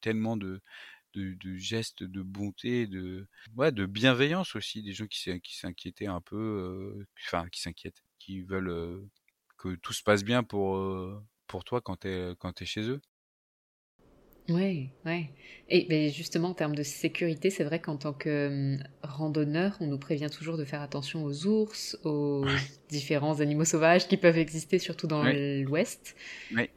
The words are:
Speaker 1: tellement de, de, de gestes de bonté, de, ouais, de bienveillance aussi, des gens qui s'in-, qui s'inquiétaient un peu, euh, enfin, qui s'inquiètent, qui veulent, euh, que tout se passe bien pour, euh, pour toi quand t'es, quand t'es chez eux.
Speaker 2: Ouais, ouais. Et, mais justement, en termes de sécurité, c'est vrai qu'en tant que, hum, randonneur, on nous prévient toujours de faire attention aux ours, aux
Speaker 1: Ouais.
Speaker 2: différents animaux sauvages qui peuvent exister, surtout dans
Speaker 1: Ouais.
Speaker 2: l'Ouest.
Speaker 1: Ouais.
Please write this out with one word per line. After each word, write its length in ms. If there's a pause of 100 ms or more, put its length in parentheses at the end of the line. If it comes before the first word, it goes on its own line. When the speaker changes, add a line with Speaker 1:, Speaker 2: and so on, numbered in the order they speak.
Speaker 1:
tellement 340
de, 260 (520)
de, 220
de 200
gestes 480
de 180
bonté, 640
de, 380 (300)
ouais, 160
de 140
bienveillance 720
aussi, 280
des 80
gens 160
qui 140
s'in-, 180
qui 180
s'inquiétaient 500
un 140
peu, 140
euh, 720 (180)
enfin, 240
qui 120
s'inquiètent, 420 (160)
qui 220
veulent, 280
euh, 400 (480)
que 180
tout 180
se 100
passe 220
bien 180
pour, 320
euh, 480 (240)
pour 160
toi 160
quand 160
t'es, 420
quand 140
t'es 140
chez 240
eux. 120 (1500)
Speaker 2:
Ouais, 400 (160)
ouais. 260 (380)
Et, 200
mais 200
justement, 400
en 60
termes 180
de 80
sécurité, 680
c'est 120
vrai 160
qu'en 180
tant 160
que, 640
hum, 60 (200)
randonneur, 760
on 60
nous 140
prévient 320
toujours 260
de 80
faire 160
attention 420
aux 220
ours, 580
aux 400
Speaker 1:
Ouais. 140 (300)
Speaker 2:
différents 540
animaux 240
sauvages 420
qui 100
peuvent 220
exister, 400
surtout 260
dans 180
Speaker 1:
Ouais. 380
Speaker 2:
l'Ouest. 540 (360)
Speaker 1:
Ouais. 260